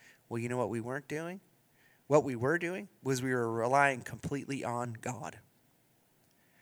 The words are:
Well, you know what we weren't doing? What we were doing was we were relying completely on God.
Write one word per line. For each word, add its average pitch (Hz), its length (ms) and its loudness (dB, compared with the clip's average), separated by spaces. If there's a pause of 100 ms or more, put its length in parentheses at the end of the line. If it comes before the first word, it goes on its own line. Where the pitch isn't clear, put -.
(300)
Well, 117 100 -4
you 120 100 -2
know 123 80 -4
what 113 120 0
we 113 120 -4
weren't 131 260 -8
doing? 170 340 -8 (640)
What 147 160 8
we 131 120 -2
were 131 220 2
doing 185 320 -6 (140)
was 131 180 0
we 127 120 0
were 117 180 2
relying 127 500 4
completely 135 640 -6
on 117 380 -4
God. 117 380 -8 (1200)